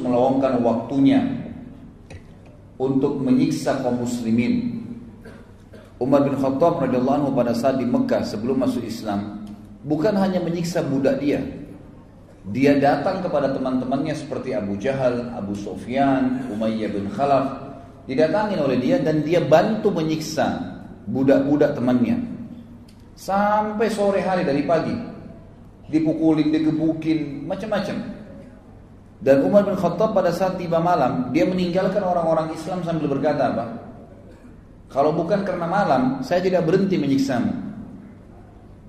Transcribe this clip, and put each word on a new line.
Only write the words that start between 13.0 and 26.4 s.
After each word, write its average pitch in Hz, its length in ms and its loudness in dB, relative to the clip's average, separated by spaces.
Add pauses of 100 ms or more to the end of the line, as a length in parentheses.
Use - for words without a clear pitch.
kepada 143 320 -2
teman-temannya 131 600 -2
seperti 123 420 -6
Abu 101 240 -4
Jahal, 123 560 -2
Abu 101 160 -6
Sufyan, 123 960 -2
Umayyah 110 400 -2
bin 98 240 -4
Khalaf, 135 640 0 (320)
didatangin 180 540 2
oleh 131 180 2
dia 170 160 2
dan 151 240 0
dia 156 220 2
bantu 190 500 4
menyiksa 156 640 -2 (480)
budak-budak 135 720 2
temannya. 120 400 2 (960)
Sampai 208 800 0
sore 202 320 0
hari 180 240 0
dari 143 160 2
pagi, 156 320 0 (960)
dipukulin, 156 580 2